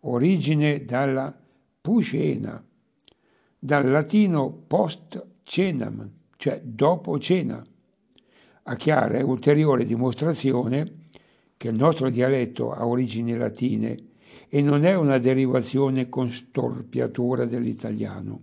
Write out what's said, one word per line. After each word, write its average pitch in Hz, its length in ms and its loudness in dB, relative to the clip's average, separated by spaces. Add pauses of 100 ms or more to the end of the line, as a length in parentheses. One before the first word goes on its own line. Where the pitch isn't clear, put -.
origine 147 800 2
dalla 131 500 -2 (460)
puscena, 147 800 -2 (960)
dal 139 320 2
latino 156 600 4 (180)
post - 580 -2 (180)
cenam, 107 680 -2 (260)
cioè - 260 -4
dopo 147 580 0
cena. 123 440 -2 (1000)
A 120 120 -6
Chiara 131 420 2
è 135 40 0
ulteriore 139 640 2
dimostrazione 127 1200 -2 (500)
che - 140 -8
il 113 60 -2
nostro 135 340 2
dialetto 123 640 0
ha - 120 -4
origini 117 520 -2
latine 113 580 -2 (540)
e 143 120 0
non 143 220 4
è 185 100 4
una 139 260 4
derivazione 131 920 0
con 127 200 -4
storpiatura 123 1160 -4
dell'italiano. 107 960 -6